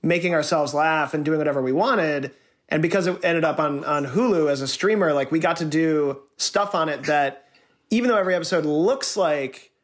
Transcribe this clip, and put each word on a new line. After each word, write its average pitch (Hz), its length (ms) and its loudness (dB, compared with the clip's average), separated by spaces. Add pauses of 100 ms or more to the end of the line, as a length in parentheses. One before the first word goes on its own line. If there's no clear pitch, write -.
making 170 300 0
ourselves 151 380 0
laugh 156 420 0
and 151 100 -2
doing 156 140 0
whatever 147 220 0
we 131 120 0
wanted, 156 580 0 (380)
and 156 120 0
because 175 280 0
it 180 160 -4
ended 165 200 2
up 156 140 0
on, 143 260 -2
on 147 220 -2
Hulu 170 420 2
as 139 140 0
a 135 60 -6
streamer, 196 440 0
like, 139 200 0
we 160 80 2
got 170 160 0
to 170 80 -4
do 151 580 0 (140)
stuff 202 400 -2
on 160 120 0
it 147 160 -6
that, 147 440 0 (420)
even 240 180 2
though 226 80 4
every 185 200 2
episode 165 280 0
looks 165 520 0
like 147 560 -2 (100)